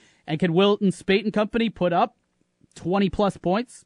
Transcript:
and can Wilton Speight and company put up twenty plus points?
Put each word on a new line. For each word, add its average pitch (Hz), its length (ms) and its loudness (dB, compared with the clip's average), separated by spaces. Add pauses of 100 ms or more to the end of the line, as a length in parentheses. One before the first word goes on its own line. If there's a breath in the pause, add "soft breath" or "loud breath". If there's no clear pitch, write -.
(260 soft breath)
and 156 140 -4
can 180 140 0
Wilton 202 360 2
Speight 196 340 0
and 214 100 -2
company 220 340 0
put 175 240 -2
up 196 240 0 (580)
twenty 190 360 0
plus 202 260 -2
points? 202 500 -6